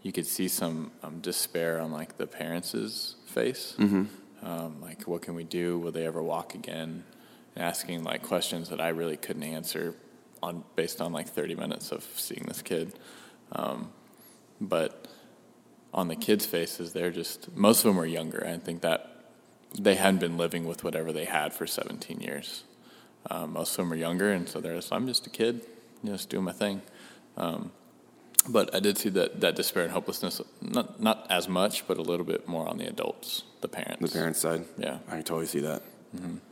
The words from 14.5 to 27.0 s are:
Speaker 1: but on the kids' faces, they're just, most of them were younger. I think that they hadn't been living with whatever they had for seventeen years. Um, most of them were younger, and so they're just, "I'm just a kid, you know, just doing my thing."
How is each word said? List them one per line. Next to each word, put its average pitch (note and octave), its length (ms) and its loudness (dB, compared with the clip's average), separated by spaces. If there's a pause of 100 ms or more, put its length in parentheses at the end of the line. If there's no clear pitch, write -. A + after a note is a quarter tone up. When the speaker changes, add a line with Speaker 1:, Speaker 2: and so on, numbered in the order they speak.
Speaker 1:
but F2 480 0 (840)
on F2+ 140 2
the D#2+ 80 -2
kids' G#2 300 4
faces, E2+ 480 -2
they're F2+ 180 0
just, E2+ 420 -6
most G#2 260 8
of A#2 100 8
them F#2+ 80 6
were E2 80 4
younger. E2 420 -2
I E2+ 120 -4
think E2+ 220 -6
that - 440 0 (520)
they G2 180 6
hadn't F#2+ 260 6
been E2+ 160 0
living E2+ 280 2
with E2 200 -4
whatever D#2+ 260 0
they D#2 140 -2
had D#2+ 280 2
for - 140 -4
seventeen - 540 -6
years. - 420 -8 (680)
Um, E2+ 220 -4
most E2 200 -2
of - 60 -2
them F2+ 120 0
were E2 80 -2
younger, F2+ 340 4
and F2+ 160 2
so - 140 -6
they're E2 140 -4
just, F2 180 -4
"I'm G#2 120 0
just B2 220 -2
a - 20 -10
kid, A#2 360 2 (360)
you G#2+ 100 -4
know, G2 40 -2
just - 140 -6
doing F#2+ 160 0
my F2+ 80 -2
thing." G2 280 0 (540)